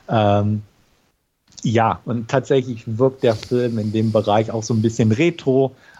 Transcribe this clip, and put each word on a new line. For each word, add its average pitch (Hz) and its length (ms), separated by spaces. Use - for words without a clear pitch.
Ähm, 104 500
ja, 110 420
und 117 240
tatsächlich 127 540
wirkt 131 240
der 113 140
Film 123 420
in 107 140
dem 110 200
Bereich 107 380
auch 113 120
so 117 120
ein 110 80
bisschen 113 300
retro, 135 640